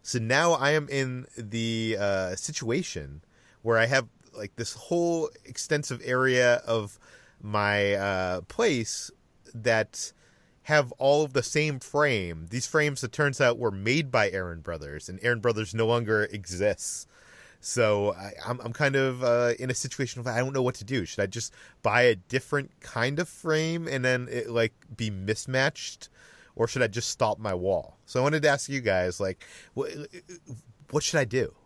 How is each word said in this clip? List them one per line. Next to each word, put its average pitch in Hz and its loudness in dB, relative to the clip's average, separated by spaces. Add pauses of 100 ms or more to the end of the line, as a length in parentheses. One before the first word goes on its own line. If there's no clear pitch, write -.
So - -4
now 143 4
I 139 2
am 151 2
in 131 -4 (120)
the, 113 -2
uh, 95 0
situation 110 -6 (400)
where 113 4
I 113 6
have, 127 0 (280)
like, 107 -12
this 117 -6
whole 170 -2 (140)
extensive 139 -4
area 123 4 (120)
of 110 -2 (420)
my, 104 2
uh, 92 0
place 147 -2 (420)
that 113 0 (500)
have 143 2
all 143 6
of 139 -2
the 131 2
same 151 0
frame. 98 0
These 123 -6
frames, 147 0
it 120 -8
turns 143 0
out, 120 6
were 113 0
made 123 0
by 107 2
Aaron 87 -6
Brothers, 76 -10
and 92 -12
Aaron 120 2
Brothers 107 0
no 113 2
longer 110 2
exists. 98 -4 (540)
So 104 2
I, 98 -12 (120)
I'm, 120 -6
I'm 117 -8
kind 139 0
of, 131 0
uh, 120 4
in 131 -4
a 123 0
situation - -6
of 117 -8
I 117 -2
don't 131 0
know 135 0
what 123 0
to 104 -14
do. 110 -2
Should - -4
I 98 2
just 113 -8 (300)
buy 113 6
a 120 8
different 131 -4
kind 135 -2
of 170 -4
frame 160 -2
and 131 -2
then 127 2
it, 120 -4
like, 113 2 (240)
be 110 -2
mismatched, 110 -2 (480)
or 117 2
should 123 0
I 113 4
just 107 -4
stop 107 0
my 104 -4
wall? 90 -2
So - -4
I 127 2
wanted 151 2
to 151 4
ask 143 2
you 135 -4
guys, 92 2
like, 95 -4 (320)
wh-, 135 -2 (1040)
what 151 0
should 156 2
I 131 4
do? 117 -2 (120)